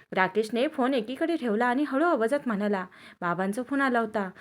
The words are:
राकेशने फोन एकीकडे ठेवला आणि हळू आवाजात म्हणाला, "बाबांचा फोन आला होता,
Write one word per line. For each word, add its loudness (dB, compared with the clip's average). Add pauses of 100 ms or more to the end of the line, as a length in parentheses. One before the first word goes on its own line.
(120)
राकेशने 2
फोन 0
एकीकडे -2
ठेवला 0
आणि 2
हळू 0
आवाजात 2
म्हणाला, 0 (360)
"बाबांचा -2
फोन -2
आला 2
होता, -2 (120)